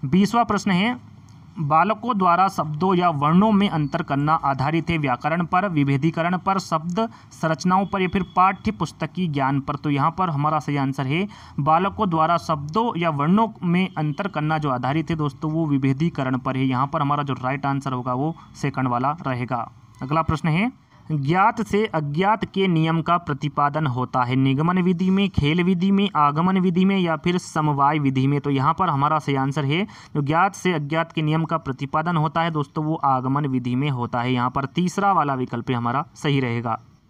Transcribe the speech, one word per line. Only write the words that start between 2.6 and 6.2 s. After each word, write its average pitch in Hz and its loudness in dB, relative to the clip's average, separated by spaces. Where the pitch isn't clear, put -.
या 180 4
वर्णों 160 4
में 202 2
अंतर 151 -2
करना 147 0
आधारित 151 -2
है 170 0
व्याकरण 147 0
पर, 180 0
विभेदीकरण 160 0